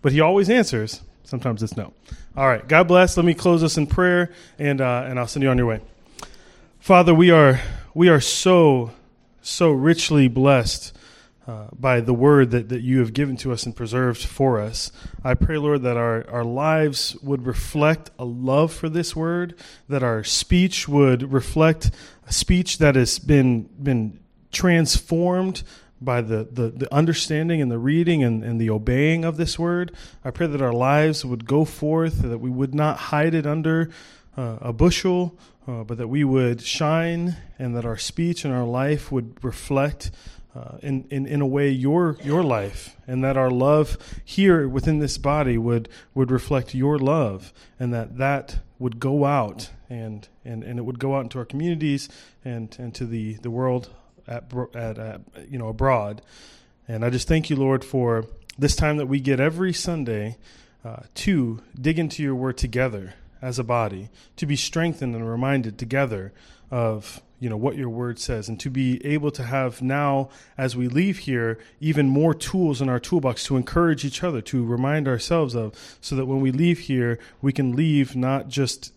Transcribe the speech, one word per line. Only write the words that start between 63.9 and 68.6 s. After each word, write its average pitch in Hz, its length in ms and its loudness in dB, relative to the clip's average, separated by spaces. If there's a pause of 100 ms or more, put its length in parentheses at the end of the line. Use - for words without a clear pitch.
to 160 100 -6
be 143 80 -2
strengthened 156 600 -4
and 113 140 -8
reminded 120 500 -4
together 113 540 -4 (380)
of, 113 520 -4 (160)
you 123 100 -8
know, 107 80 -6
what 120 180 -4
your 131 140 -8
word 120 300 -8
says, 110 320 -8
and 110 100 -10